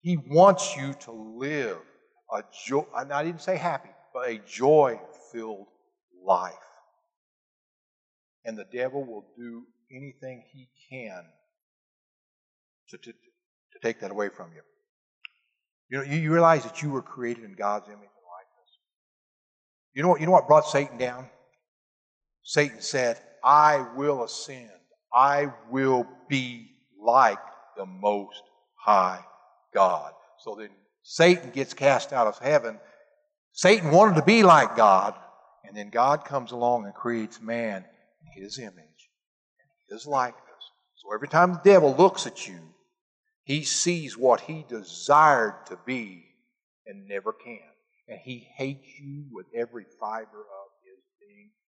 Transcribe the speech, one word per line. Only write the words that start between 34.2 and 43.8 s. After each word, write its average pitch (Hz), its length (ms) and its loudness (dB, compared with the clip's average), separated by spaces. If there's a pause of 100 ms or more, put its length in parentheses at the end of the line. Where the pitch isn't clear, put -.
be 220 180 6
like 156 340 6
God, 104 420 4 (460)
and 101 120 -20
then 104 140 -14
God 139 340 0
comes 127 260 -8
along 120 340 -4
and 101 100 -16
creates 113 460 -8
man 110 440 -10 (360)
in - 220 -20
his 104 160 -16
image 104 180 -18
and - 920 -20 (180)
his 113 180 -18
likeness. 131 360 -6 (540)
So - 180 -12
every 110 140 -8
time 175 240 2
the 170 100 -10
devil 165 320 8
looks 185 320 4
at - 220 -14
you, 82 260 -20 (720)
he 147 180 -6
sees 147 560 -4